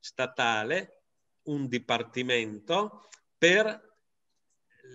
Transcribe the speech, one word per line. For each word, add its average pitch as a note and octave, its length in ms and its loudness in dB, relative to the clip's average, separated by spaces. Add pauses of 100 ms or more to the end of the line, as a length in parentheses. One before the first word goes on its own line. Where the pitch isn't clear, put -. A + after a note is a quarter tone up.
statale, B2 1040 -2 (380)
un C#3+ 260 -4
dipartimento, B2 1400 -2 (300)
per G#3+ 420 4 (1120)